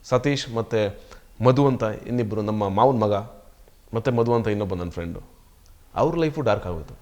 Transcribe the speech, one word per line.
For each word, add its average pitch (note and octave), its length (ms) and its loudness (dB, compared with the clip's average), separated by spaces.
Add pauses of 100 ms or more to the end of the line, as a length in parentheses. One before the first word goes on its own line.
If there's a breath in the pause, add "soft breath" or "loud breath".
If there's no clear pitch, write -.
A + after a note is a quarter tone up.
ಸತೀಶ್ C3 520 -2
ಮತ್ತು A2 440 -2 (460 loud breath)
ಮಧು C3 220 6
ಅಂತ A#2 160 0 (240)
ಇನ್ನಿಬ್ಬರು, A2 340 -2
ನಮ್ಮ G#2 280 0
ಮಾವನ A#2+ 260 4
ಮಗ, G#2+ 180 2 (800)
ಮತ್ತು A2+ 180 0
ಮಧು A#2 220 2
ಅಂತ A2+ 140 2
ಇನ್ನೊಬ್ಬ G#2 280 -2
ನನ್ನ F2 140 -4
ಫ್ರೆಂಡು. E2+ 300 -8 (760)
ಅವ್ರ D3+ 200 0
ಲೈಫು D#3 260 -2
ಡಾರ್ಕ್ G#2 260 0
ಆಗೋಯ್ತು. E2 340 -10